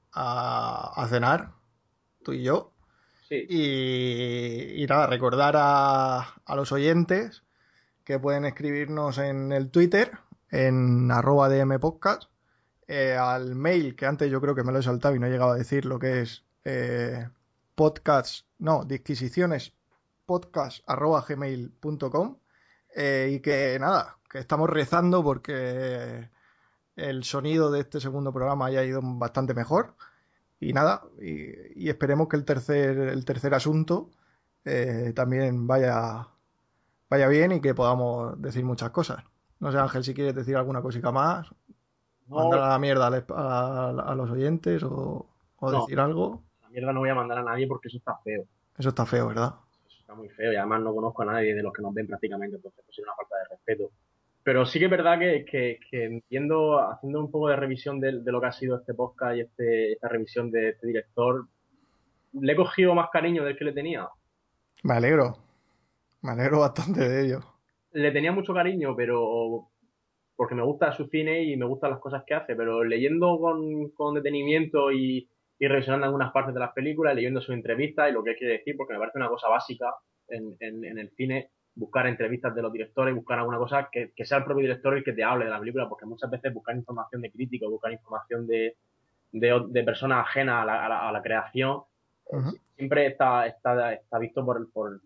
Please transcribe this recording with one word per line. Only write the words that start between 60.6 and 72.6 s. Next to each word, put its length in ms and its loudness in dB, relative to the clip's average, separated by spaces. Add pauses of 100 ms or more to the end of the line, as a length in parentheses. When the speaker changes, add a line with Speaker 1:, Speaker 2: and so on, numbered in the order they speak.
Speaker 2:
este 180 -6
director, 600 0 (880)
le 180 2
he 40 2
cogido 380 4
más 160 2
cariño 320 0
del 140 -2
que 80 -8
le 80 -2
tenía. 340 -6 (760)
Speaker 1:
Me 100 2
alegro. 460 4 (800)
Me 120 -8
alegro 280 2
bastante 480 2
de 160 2
ello. 160 -2 (520)
Speaker 2:
Le 180 2
tenía 220 2
mucho 200 -2
cariño, 420 0
pero 760 0 (640)
porque 180 -2
me 80 -2
gusta 300 2
su 140 -6
cine 360 0
y 140 -2
me 80 -2
gustan 280 -2
las 80 -8
cosas 260 -8
que 80 -2
hace, 200 -4
pero 300 0